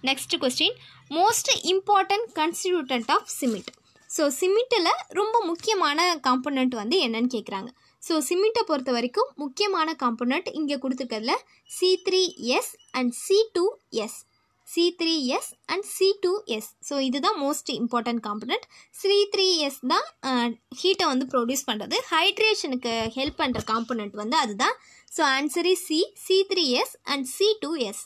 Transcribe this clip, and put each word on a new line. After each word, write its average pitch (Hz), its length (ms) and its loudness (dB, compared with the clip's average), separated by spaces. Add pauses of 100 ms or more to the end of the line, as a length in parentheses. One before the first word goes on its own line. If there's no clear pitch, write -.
நெக்ஸ்ட் 269 320 -2
கொஸ்டின், 311 380 0 (360)
most 403 360 2 (180)
important 392 580 2 (100)
constituent 311 760 -2
of 359 220 4
cement. 220 360 -2 (420)
So, 320 220 0
சிமெண்ட்டில் 381 600 2 (180)
ரொம்ப 427 360 0
முக்கியமான 330 540 0 (240)
காம்பனன்ட் 254 520 2
வந்து 226 240 0
என்னன்னு 240 320 0
கேட்குறாங்க. 202 380 -6 (340)
So, 339 180 -2
சிமெண்ட்டை 440 440 2
பொறுத்த 277 260 0
வரைக்கும் 247 440 0
முக்கியமான 320 600 0
காம்பனன்ட் 247 580 0
இங்கே 285 240 -2
கொடுத்துருக்கிறதுல 254 580 -2 (340)
சி 370 200 2 (120)
த்ரீ 370 200 2 (280)
எஸ் 320 220 0 (220)
and 247 220 0
சி - 220 2 (140)
டூ 359 140 0 (320)
எஸ். 214 200 -6 (500)
சி 339 160 0 (120)
த்ரீ 330 200 0 (120)
எஸ் 311 220 -2 (180)
and 381 180 -4
சி - 220 0 (120)
டூ 359 120 0 (140)
எஸ். 220 240 -6 (120)
So, - 180 -6
இதுதான் 285 380 0
most 285 340 -2
important 240 500 -2
component. 220 420 -6 (320)
சி 403 220 2 (120)
த்ரீ 381 180 2 (120)
எஸ் 277 260 -2
தான், 381 220 2 (160)
அஹ், 240 280 0 (240)
ஹீட்டை 381 300 2
வந்து 269 220 0
ப்ரொடியூஸ் 254 400 -2
பண்ணுறது. 214 300 -4 (100)
ஹைட்ரேஷனுக்கு 330 880 2 (160)
ஹெல்ப் 269 280 -4
பண்ணுற 247 260 0
காம்பனன்ட் 220 500 -4
வந்து 214 220 -2
அதுதான். 269 380 0 (360)
So, 320 200 0
answer 302 320 0
is 359 180 2
C, - 100 -8 (240)
C 381 280 2
three 359 340 0
S 403 140 -2 (120)
and 277 240 -2
C 415 300 2
two 302 180 -6 (100)
S. 202 200 -8